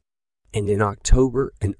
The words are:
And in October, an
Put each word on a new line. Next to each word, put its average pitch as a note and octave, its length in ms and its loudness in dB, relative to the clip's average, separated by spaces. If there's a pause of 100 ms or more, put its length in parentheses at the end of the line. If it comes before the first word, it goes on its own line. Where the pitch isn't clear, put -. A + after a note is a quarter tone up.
(520)
And G2+ 160 -4
in G#2 140 0
October, B2+ 800 0
an G2 200 -4